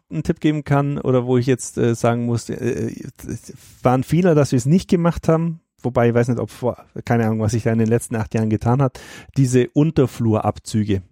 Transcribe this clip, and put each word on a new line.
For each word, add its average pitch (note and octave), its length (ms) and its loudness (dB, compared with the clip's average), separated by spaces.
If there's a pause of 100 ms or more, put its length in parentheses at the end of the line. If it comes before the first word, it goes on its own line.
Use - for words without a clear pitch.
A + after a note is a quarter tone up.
einen D#3 140 -6
Tipp - 160 -2
geben D3+ 240 0
kann C#3+ 340 0
oder B2+ 300 0
wo B2+ 100 2
ich B2 100 2
jetzt, - 320 -2
äh, A#2+ 180 2
sagen A#2+ 300 -2
muss, A#2 220 -4
äh, - 460 -6 (320)
es - 260 -12 (300)
war B2 120 4
ein C3 100 0
Fehler, E3+ 320 2
dass C#3+ 160 2
wir C#3 40 2
es B2 100 0
nicht F3+ 220 2
gemacht E3+ 380 0
haben, E3 320 0 (240)
wobei A#2+ 280 2
ich A2+ 40 -2
weiß A#2+ 140 2
nicht, A#2 100 -2
ob A2 100 -6
vor, - 280 -6 (280)
keine A#2 220 0
Ahnung, A2 140 -2
was G#2+ 100 0
sich A2+ 140 -4
da A2+ 80 0
in A2+ 80 0
den A2 80 2
letzten A#2 260 -2
acht A2 200 -6
Jahren A2 160 0
getan A#2 300 0
hat, C3+ 200 -2 (360)
diese B2+ 340 4
Unterflurabzüge. A2 1400 0